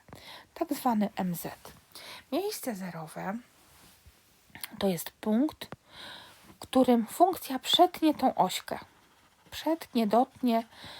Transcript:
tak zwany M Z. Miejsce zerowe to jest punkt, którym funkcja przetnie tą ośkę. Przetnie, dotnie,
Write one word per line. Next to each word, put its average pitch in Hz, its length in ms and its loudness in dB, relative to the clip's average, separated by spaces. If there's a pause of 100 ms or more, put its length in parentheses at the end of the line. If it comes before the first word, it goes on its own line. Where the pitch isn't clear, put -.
(540)
tak 330 200 -4
zwany 220 420 2
M 180 200 -2
Z. - 120 -10 (840)
Miejsce 349 440 -4
zerowe 170 640 -8 (1400)
to 202 80 2
jest 175 240 -2
punkt, 240 560 0 (920)
którym 247 480 4
funkcja 320 520 2
przetnie 320 540 4
tą - 220 2
ośkę. - 440 0 (720)
Przetnie, 269 560 -2
dotnie, 233 560 2 (360)